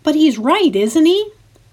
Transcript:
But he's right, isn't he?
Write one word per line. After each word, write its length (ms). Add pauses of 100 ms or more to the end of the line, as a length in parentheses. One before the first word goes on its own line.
But 120
he's 240
right, 360
isn't 300
he? 240 (440)